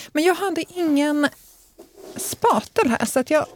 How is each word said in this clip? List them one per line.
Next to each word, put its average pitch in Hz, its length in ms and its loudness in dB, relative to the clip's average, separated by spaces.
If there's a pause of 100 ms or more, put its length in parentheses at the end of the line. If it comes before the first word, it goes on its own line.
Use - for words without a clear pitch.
(140)
Men 302 100 0
jag 359 120 4
hade 339 280 -4 (100)
ingen 294 540 2 (880)
spatel - 720 0
här, - 160 -2
så - 140 -2
att 247 100 -4
jag 311 160 2 (100)